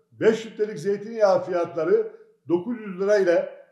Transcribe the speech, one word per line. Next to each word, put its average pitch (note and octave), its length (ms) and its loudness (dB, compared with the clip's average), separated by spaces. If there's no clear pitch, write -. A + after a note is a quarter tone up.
beş G#3+ 340 2
litrelik G#3 340 -6
zeytinyağı G3+ 640 0
fiyatları F3 680 0
dokuz F3+ 320 -2
yüz F#3+ 200 -10
lira G3+ 180 2
ile F3+ 320 2